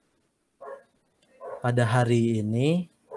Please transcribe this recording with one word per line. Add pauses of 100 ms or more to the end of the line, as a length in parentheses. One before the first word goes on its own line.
(1600)
Pada
hari
ini (280)